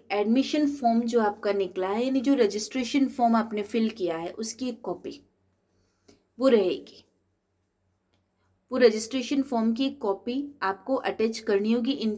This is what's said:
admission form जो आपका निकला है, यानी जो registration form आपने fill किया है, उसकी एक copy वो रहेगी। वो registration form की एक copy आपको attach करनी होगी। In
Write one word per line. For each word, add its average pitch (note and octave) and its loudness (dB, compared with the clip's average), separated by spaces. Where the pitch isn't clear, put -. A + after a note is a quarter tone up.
admission C4 2
form A#3 0
जो A#3 2
आपका G#3 0
निकला F#3 -2
है, A3 0
यानी C4 0
जो C#4 2
registration A#3+ 0
form A#3 2
आपने G#3 -2
fill A3+ 0
किया E3+ -4
है, E3+ -8
उसकी A#3+ -8
एक A3+ -8
copy - -10
वो C4 4
रहेगी। G3 2
वो B3+ 0
registration A#3+ 2
form A#3 0
की C4 0
एक C#4 -6
copy B3 -6
आपको G3 -4
attach A3 -2
करनी G#3 0
होगी। B3 0
In A3 0